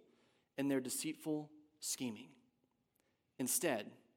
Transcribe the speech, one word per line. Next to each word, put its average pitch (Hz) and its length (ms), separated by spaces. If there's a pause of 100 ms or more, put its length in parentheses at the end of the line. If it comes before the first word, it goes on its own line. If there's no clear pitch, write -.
(580)
in 139 80
their 139 140
deceitful 151 680 (280)
scheming. 110 520 (1080)
Instead, 127 520 (260)